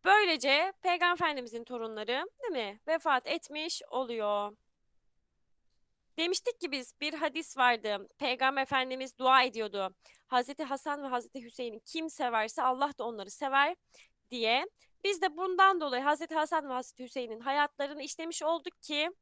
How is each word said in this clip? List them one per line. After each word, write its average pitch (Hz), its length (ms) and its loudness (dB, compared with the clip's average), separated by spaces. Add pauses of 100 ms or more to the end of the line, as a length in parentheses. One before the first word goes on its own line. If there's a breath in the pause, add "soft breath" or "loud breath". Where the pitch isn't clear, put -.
Böylece 339 680 6 (100)
Peygamber 349 320 4
Efendimizin 254 500 -4
torunları, 226 600 -4 (160)
değil 453 100 -4 (140)
mi? 208 220 -10
Vefat 311 380 2
etmiş 311 640 -4
oluyor. 214 680 -2 (1600)
Demiştik 359 420 -2
ki 311 120 -6
biz 262 280 -8
bir 302 140 -4
hadis 302 420 -2
vardı. 226 520 2 (100)
Peygamber 269 440 0
Efendimiz 262 560 -2
dua 254 240 6
ediyordu. 202 520 -2 (320 loud breath)
"Hazreti 254 380 0
Hasan 277 380 -4
ve 269 40 -6
Hazreti 247 380 -6
Hüseyin'i 233 360 -10
kim 320 300 -6
severse 233 520 0
Allah 254 360 2
da 226 60 -4
onları 208 260 -6
sever." 285 460 2 (540 loud breath)
diye. 247 360 2 (380 soft breath)
Biz 381 180 0
de 320 140 0
bundan 370 440 4
dolayı 262 220 -2
Hazreti 302 320 0
Hasan 311 340 0
ve 262 40 -4
Hazreti 254 320 -8
Hüseyin'in 233 360 -8
hayatlarını 277 640 -2
işlemiş 330 400 -6
olduk 330 400 -2
ki 302 280 -2 (120)